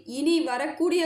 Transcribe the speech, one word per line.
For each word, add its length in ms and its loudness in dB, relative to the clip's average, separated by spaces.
இனி 360 0
வரக்கூடிய 640 0